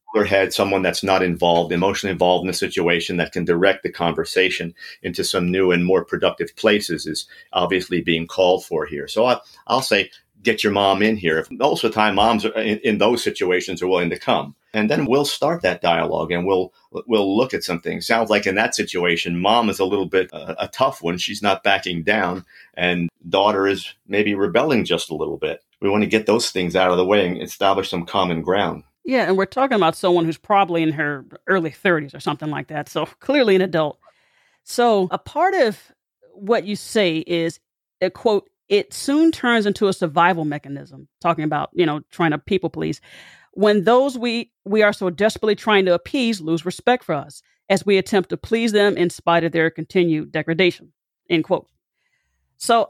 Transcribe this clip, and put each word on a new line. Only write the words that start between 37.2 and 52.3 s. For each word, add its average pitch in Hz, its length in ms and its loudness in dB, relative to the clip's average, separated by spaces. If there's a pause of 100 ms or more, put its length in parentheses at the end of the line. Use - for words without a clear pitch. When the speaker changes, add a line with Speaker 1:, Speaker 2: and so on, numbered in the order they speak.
Speaker 2:
a 185 80 2
quote, 202 400 0 (220)
"It 202 240 0
soon 311 360 2
turns 233 360 2
into 202 220 2
a 190 40 2
survival 170 540 0
mechanism," 139 600 -10 (140)
talking 170 240 0
about, 147 300 -2
you 175 100 2
know, 151 160 -2 (120)
trying 165 180 0
to 151 80 -2
people 180 320 -2
please, 160 320 -6 (500)
"when 208 320 2
those 254 320 4
we, 233 340 -4 (140)
we 208 180 2
are 208 120 4
so 185 160 -4
desperately 208 440 0
trying 202 300 2
to 180 80 4
appease 226 480 -2
lose 160 240 -2
respect 240 400 -2
for 170 100 -4
us 143 280 -10 (260)
as 196 160 2
we 196 140 4
attempt 185 320 -2
to 170 80 -6
please 226 340 -2
them 202 240 4
in 175 140 0
spite 170 340 0
of 160 80 -4
their 165 160 2
continued 160 640 -2
degradation," 165 640 -2 (340)
end 165 160 2
quote. - 220 -2 (920)